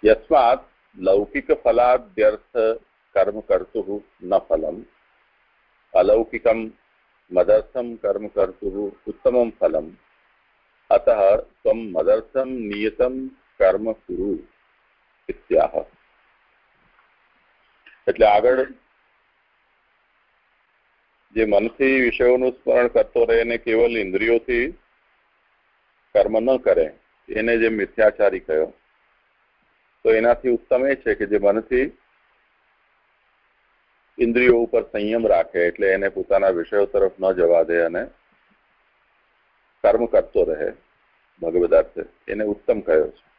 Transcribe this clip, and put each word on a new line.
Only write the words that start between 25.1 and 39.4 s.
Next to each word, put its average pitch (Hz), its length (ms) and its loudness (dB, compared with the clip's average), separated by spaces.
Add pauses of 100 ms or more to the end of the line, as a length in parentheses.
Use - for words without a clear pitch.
કર્મ 104 240 2
ન 113 100 -2 (100)
કરે, 85 280 2 (420)
એને 113 300 -2
જે 113 120 2
મિથ્યાચારી 104 760 0
કહ્યો, 78 220 -2 (1400)
તો 113 80 2
એનાથી 120 440 2
ઉત્તમ 127 300 -2
એ 139 100 0
છે 113 180 -4
કે 104 120 -6
જે 104 120 -2
મનથી 107 480 0 (2250)
ઇન્દ્રિયો 120 440 2
ઉપર 117 220 -2
સંયમ 110 420 -4
રાખે, 90 420 0
એટલે 98 220 -4
એને 95 200 -2
પોતાના 95 480 0
વિષયો 101 280 -2
તરફ 98 320 -2
ન 95 140 -8
જવા 85 320 2
દે 85 180 -4
અને 85 200 -4 (1800)